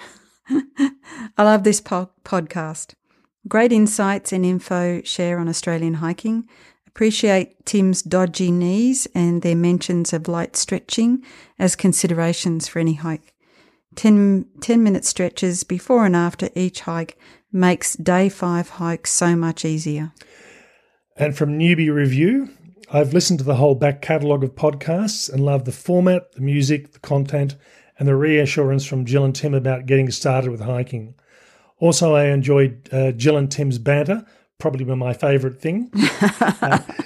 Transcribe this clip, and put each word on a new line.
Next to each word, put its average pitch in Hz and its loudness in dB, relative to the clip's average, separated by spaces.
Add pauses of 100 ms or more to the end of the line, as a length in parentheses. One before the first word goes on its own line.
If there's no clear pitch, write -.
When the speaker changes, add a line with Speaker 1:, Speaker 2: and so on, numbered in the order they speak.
(160)
Speaker 1:
<laughs> - -20
"I 269 -4
love 214 4
this 208 2
po-, 185 -6 (120)
podcast. 160 -8 (520)
Great 226 2
insights 208 2
and 185 0
info 175 -2
share 175 -4
on 170 -4
Australian 165 -4
hiking. 175 -4 (400)
Appreciate 214 0
Tim's 190 2
dodgy 180 0
knees 190 0
and 170 0
their 170 0
mentions 175 0
of 165 -4
light 170 -6
stretching 233 -2 (360)
as 185 0
considerations 170 0
for - -10
any 165 0
hike. 156 -10 (600)
Ten, 202 4 (140)
ten 233 2
minute 202 2
stretches 180 -2
before 220 0
and 180 2
after 175 -2
each 185 -4
hike 165 -8 (340)
makes 180 0
day 180 2
five 175 -4
hike 170 -6
so 170 0
much 165 -4
easier." 156 -6 (1040)
Speaker 2:
And 143 -2
from 147 0
Newbie 160 2
Review, 147 2 (420)
"I've 147 2
listened 175 2
to 131 -6
the 135 0
whole 139 4
back 139 0
catalogue 143 0
of 131 -4
podcasts 165 -2
and 135 0
love 139 0
the 123 -4
format, 180 0
the - -14
music, 143 0
the - -20
content, 139 -2 (440)
and 139 0
the 139 4
reassurance 143 2
from 131 -4
Jill 135 2
and 135 0
Tim 143 -2
about 131 -2
getting 135 2
started 131 -2
with 110 -8
hiking. 123 -6 (640)
Also, 165 4
I 147 4
enjoyed, 139 2
uh, 131 0
Jill 135 2
and 139 0
Tim's 139 -2
banter, 143 0 (340)
probably 135 -4
my 127 -2
favourite 131 0
thing. 202 -4
Speaker 1:
<laughs> 208 2 (640)
Speaker 2:
Uh, - 2 (280)